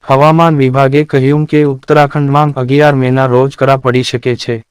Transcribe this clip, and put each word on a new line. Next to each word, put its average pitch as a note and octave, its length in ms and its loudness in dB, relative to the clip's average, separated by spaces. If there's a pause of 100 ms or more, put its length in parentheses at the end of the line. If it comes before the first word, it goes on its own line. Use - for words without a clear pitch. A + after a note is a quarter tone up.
હવામાન D#3 480 2
વિભાગે C3+ 480 0
કહ્યું D3 420 0
કે D3+ 180 0
ઉત્તરાખંડમાં C#3+ 880 0
અગિયાર C#3 420 0
મેના C3 320 0
રોજ C3 300 0
કરા C3+ 200 0
પડી B2+ 260 -2
શકે B2 340 -4
છે. A#2 340 -10